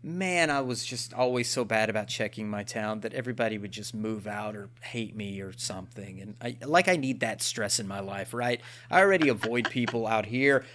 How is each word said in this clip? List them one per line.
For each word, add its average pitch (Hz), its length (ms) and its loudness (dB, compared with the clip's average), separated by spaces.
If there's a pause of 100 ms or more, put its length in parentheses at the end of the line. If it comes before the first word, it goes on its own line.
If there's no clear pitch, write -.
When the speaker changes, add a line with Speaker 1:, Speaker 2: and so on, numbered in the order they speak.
Speaker 1:
man, 175 460 2
I 139 120 4
was 123 220 -4
just - 300 -8
always 123 340 4
so 123 160 0
bad 110 240 2
about 104 200 0
checking 107 420 -4
my 104 140 -4
town 110 380 -4
that 113 120 -6
everybody 120 420 0
would 101 140 -8
just 104 240 -10
move 107 320 -4
out 107 300 -6
or 101 120 -12 (140)
hate 110 320 -6
me 101 260 -6
or 95 160 -8
something. 95 640 -10
And 104 220 -12
I, 120 140 -6 (100)
like, 180 220 6
I 185 80 6
need 131 240 0
that 110 200 -2
stress - 380 0
in 107 80 -4
my 98 140 -6
life, 98 340 -8
right? 120 260 0 (300)
I 175 100 8
already 185 280 6
avoid 117 360 2
Speaker 2:
<laughs> - 60 -2
Speaker 1:
people 113 380 0
out 110 180 2
here. 131 380 4 (100)